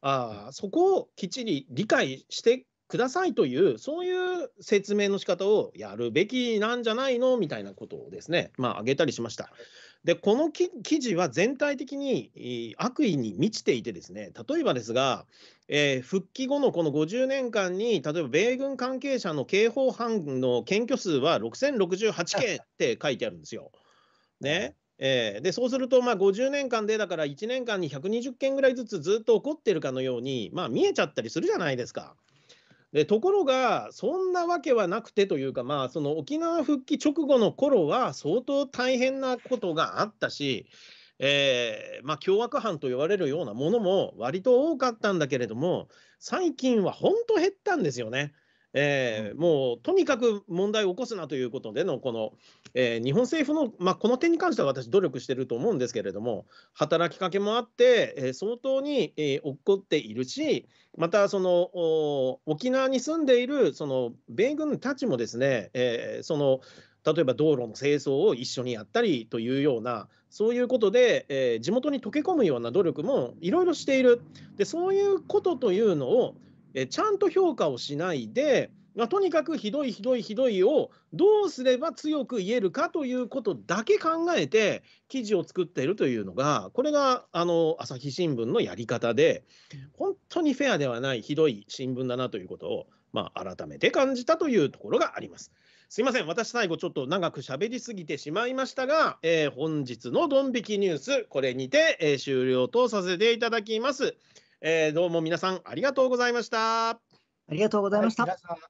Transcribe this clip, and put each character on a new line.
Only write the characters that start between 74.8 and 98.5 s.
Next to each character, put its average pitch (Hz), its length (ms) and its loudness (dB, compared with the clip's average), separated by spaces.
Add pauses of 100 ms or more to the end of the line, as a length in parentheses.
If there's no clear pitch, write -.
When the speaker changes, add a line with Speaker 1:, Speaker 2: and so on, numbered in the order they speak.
Speaker 1:
う 392 60 2
い 403 120 2
う 392 160 2
こ - 180 0
と 359 160 0
と 226 160 0
い 190 80 2
う 208 140 4
の 135 140 -2
を、 226 260 2 (400)
え 131 80 -2
ー、 131 60 -4
ち - 120 -6
ゃ 415 80 2
ん 403 100 2
と 392 120 2
評 359 240 2
価 190 140 0
を 127 100 -4
し 143 180 -8
な 175 160 -2
い 113 200 -6
で、 240 380 2 (240)
ま 226 100 0
あ、 226 40 -4
と 381 100 0
に 392 120 2
か 311 120 2
く 311 160 -4
ひ 208 140 -6
ど 285 120 -2
い 254 60 -2
ひ 196 120 -12
ど 254 140 2
い 226 60 -2
ひ 208 140 -8
ど 262 120 2
い 190 140 2
を 233 280 4 (220)
ど 415 340 6
う 311 40 -2
す 254 140 -10
れ 254 140 4
ば 311 140 -2
強 302 340 -2
く 254 100 -6
言 190 140 -2
え 247 100 2
る 190 100 0
か 330 200 -2
と 320 140 -4
い 247 100 -4
う 247 140 -4
こ 262 140 -6
と 180 140 -2
だ 175 260 -4
け 403 160 4
考 330 380 0
え 170 100 2
て 170 380 2 (240)
記 262 160 -6
事 208 100 0
を 170 80 2
作 175 220 -4
っ - 20 -6
て - 160 -6
い 131 40 0
る 196 100 0
と 180 100 2
い 123 100 0
う 104 80 -4
の 95 80 -10
が、 123 420 0
こ 247 80 0
れ 302 100 2
が、 269 400 2
あ 175 120 0
の、 165 360 2
朝 - 160 -10
日 131 160 -8
新 160 240 0
聞 113 80 -2
の 175 160 0
や - 140 -4
り 113 120 -10
方 117 280 -2
で、 143 300 4 (500)
本 381 200 -4 (140)
当 339 140 -2
に 294 100 4
フ 285 120 -2
ェ 254 80 2
ア 180 60 2
で 143 80 0
は 120 140 -2
な 135 140 -2
い 110 80 -4
ひ 151 120 -6
ど 156 140 4
い 104 200 -4
新 131 260 -6
聞 127 120 -4
だ 123 100 -2
な 127 140 -2
と 110 80 -8
い 90 60 -10
う 90 40 -18
こ - 80 -12
と - 120 -10
を、 85 180 -6 (260)
ま 95 220 -6
あ、 92 220 -10
改 - 100 -12
め - 120 -14
て 226 120 2
感 269 240 2
じ 247 120 -6
た 320 100 4
と 330 120 -2
い 240 100 2
う 143 120 2
と - 80 -20
こ 104 120 -12
ろ 233 80 2
が 320 180 0
あ - 40 -8
り - 80 -12
ま - 100 -20
す。 - 140 -20 (360)
す - 120 -8
い 233 40 2
ま 262 80 2
せ 240 80 0
ん、 160 60 -4
私 214 240 -4
最 233 180 -2
後 165 80 -2
ち 160 80 -8
ょ 175 40 -4
っ - 40 -8
と 135 140 -4
長 170 260 -2
く 143 80 -12
喋 139 280 -6
り 240 120 -8
す 233 140 -12
ぎ 180 120 -12
て 151 100 -6
し 143 140 -10
ま 208 160 -2
い 254 80 -4